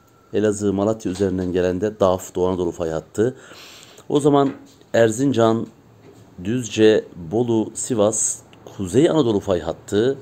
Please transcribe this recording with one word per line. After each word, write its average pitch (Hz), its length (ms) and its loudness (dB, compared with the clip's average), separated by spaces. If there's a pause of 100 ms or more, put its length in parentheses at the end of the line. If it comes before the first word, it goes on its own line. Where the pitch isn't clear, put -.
(320)
Elazığ, 104 400 0
Malatya 101 400 -2
üzerinden 92 400 -2
gelen 90 280 0
de 107 200 -4
Daf, 92 340 0
Doğu 90 140 0
Anadolu 87 220 -2
fay 80 200 -6
hattı. 104 460 -4 (720)
O 143 120 0
zaman 143 300 2 (440)
Erzincan, 113 720 2 (800)
Düzce, 110 600 2 (260)
Bolu, 113 440 0
Sivas, 110 640 -2 (380)
Kuzey 110 340 2
Anadolu 117 300 2
fay 92 200 -2
hattı. 104 600 -2